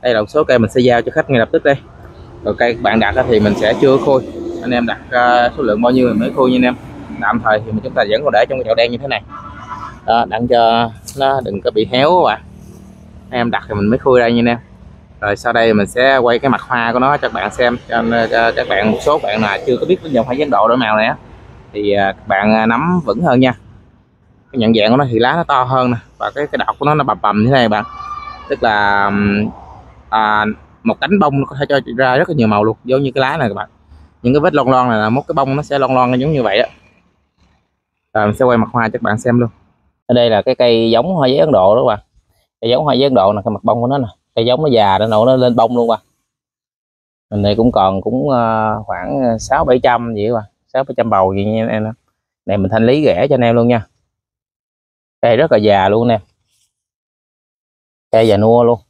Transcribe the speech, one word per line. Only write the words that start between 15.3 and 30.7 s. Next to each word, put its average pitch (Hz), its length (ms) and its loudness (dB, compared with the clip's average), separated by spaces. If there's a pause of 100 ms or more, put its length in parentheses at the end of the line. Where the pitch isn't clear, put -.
sau 117 180 -4
đây 117 200 4
mình 101 140 2
sẽ 135 300 2
quay 120 220 2
cái 139 100 0
mặt 110 120 0
hoa 117 320 -2
của 123 60 0
nó 139 180 0
cho 139 100 -4
các 110 60 -6
bạn 101 200 -6
xem, 120 240 0 (100)
cho, 117 160 -2 (280)
cho 117 240 2
các 127 140 -4
bạn, 101 220 0
một 95 100 -2
số 151 180 0
bạn 107 220 -4
nào 101 240 -2
chưa 127 120 0
có - 80 -4
biết 170 180 -2
đến 156 100 -8
dòng 113 120 0
hoa 127 100 -6
giấy 147 100 -2
Ấn 143 40 -8
Độ 101 180 2
đổi 117 100 2
màu 107 200 0
này 107 80 0
á, 139 120 -4 (560)
thì, 104 180 -2
à, 98 200 0
các - 160 -14
bạn, 101 260 0
à, 110 120 2
nắm 160 400 0
vững 110 160 -2
hơn 135 180 2
nha. 127 140 2 (960)
Cái 131 80 -6
nhận 113 140 2
dạng 110 180 2
của 127 60 2
nó 143 140 2
thì 113 80 0
lá 127 160 0
nó 170 80 -2
to 135 200 0
hơn 127 280 0
nè, 120 60 -4 (200)
và 104 180 -6
cái, 147 120 -4
cái 151 100 -6
đọt - 220 -4
của 139 60 -4
nó, 147 100 2
nó 143 80 -2
bầm 107 180 -2
bầm 104 220 0
như - 20 2
thế 127 60 2
này 127 180 2
bạn. 107 140 0 (680)
Tức 139 140 -4
là, 101 420 0
ừm, 101 440 0 (600)
à, 107 360 0 (380)